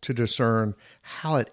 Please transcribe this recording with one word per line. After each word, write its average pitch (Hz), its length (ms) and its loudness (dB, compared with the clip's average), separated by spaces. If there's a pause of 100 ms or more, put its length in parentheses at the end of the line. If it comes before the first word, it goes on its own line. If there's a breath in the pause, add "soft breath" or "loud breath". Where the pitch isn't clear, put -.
to 135 140 -4
discern 113 600 2 (280 soft breath)
how - 340 -4
it 120 160 -2